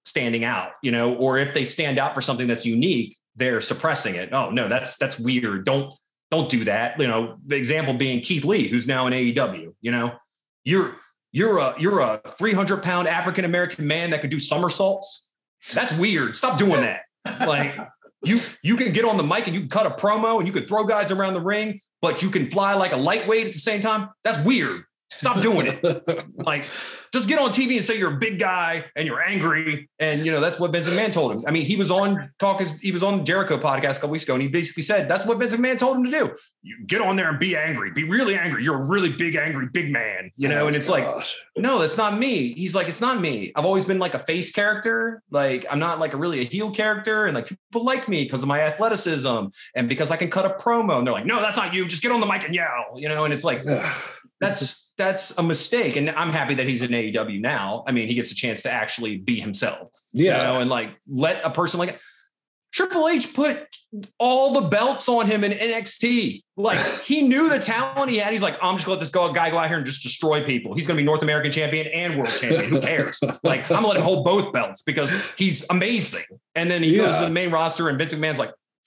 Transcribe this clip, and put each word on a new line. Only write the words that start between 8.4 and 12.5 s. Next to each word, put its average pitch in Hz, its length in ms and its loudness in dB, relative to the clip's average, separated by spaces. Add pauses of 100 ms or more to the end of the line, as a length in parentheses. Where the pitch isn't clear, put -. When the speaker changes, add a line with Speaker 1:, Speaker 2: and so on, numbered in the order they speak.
Speaker 1:
Lee, 202 240 2
who's 120 200 -2
now 131 200 2
in 127 60 0
A 127 80 0
E 120 120 2
W, 95 480 -2
you 117 100 -4
know, 120 240 -2 (500)
you're, 175 320 2 (340)
you're 190 280 2
a, 131 200 0
you're 180 200 4
a 110 260 2
three 208 280 -2